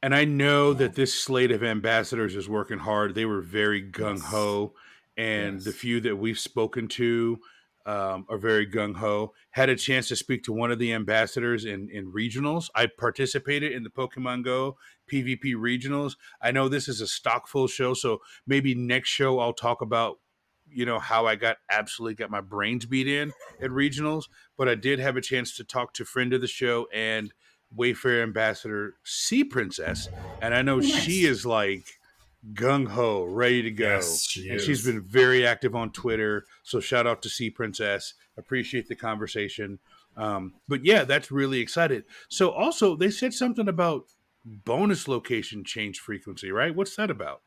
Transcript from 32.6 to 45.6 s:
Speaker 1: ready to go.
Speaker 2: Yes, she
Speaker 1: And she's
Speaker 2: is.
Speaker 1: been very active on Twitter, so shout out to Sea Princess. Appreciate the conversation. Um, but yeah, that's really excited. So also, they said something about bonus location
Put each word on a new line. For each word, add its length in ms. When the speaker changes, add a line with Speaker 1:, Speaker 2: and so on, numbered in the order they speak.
Speaker 1:
ready 380
to 80
go. 260
Speaker 2:
Yes, 260
she 260
Speaker 1:
And 120
she's 200
Speaker 2:
is. 60
Speaker 1:
been 160
very 440
active 280
on 160
Twitter, 540
so 180
shout 260
out 160
to 60
Sea 220
Princess. 640
Appreciate 520
the 80
conversation. 840
Um, 380
but 160
yeah, 200
that's 260
really 300
excited. 440
So 220
also, 460
they 140
said 220
something 360
about 380
bonus 640
location 580